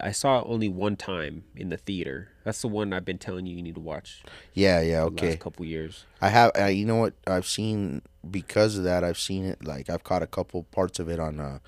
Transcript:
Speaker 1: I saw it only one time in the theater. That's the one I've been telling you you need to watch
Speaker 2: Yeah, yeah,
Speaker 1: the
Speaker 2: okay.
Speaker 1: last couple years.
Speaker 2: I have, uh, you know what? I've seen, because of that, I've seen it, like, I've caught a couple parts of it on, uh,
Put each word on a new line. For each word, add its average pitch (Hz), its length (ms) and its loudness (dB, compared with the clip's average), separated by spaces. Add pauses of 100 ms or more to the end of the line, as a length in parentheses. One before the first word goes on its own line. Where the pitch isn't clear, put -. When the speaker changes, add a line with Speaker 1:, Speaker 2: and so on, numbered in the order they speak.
Speaker 1:
I 101 120 -4
saw 135 280 2
it - 60 -4
only 110 220 0
one 98 280 0
time 80 480 -6 (100)
in 92 140 -10
the 85 80 -4
theater. 85 540 -6 (140)
That's 110 180 -6
the 123 60 -2
one 104 260 -2
I've 90 100 -4
been 92 140 -6
telling 92 260 -8
you 87 120 -8
you 87 60 -8
need 85 120 -10
to 82 60 -12
watch 80 420 -12 (320)
Speaker 2:
Yeah, 92 260 6
yeah, 82 200 4
Speaker 1:
the 82 60 4
Speaker 2:
okay. 85 240 0
Speaker 1:
last 82 100 -4
couple 85 260 -10
years. 80 380 -8 (180)
Speaker 2:
I 98 80 4
have, 117 280 8
uh, 98 80 4
you 101 200 2
know 113 100 2
what? 113 160 2 (140)
I've 92 200 2
seen, 104 540 -2 (300)
because 104 480 2
of 92 60 0
that, 90 200 2
I've 87 140 -2
seen 95 260 -4
it, - 220 -6
like, 69 240 -8
I've 85 140 -4
caught 90 180 0
a 80 40 -2
couple 90 380 -6
parts - 340 -2
of 82 120 -4
it 85 100 -2
on, 76 200 -4
uh, 69 260 -8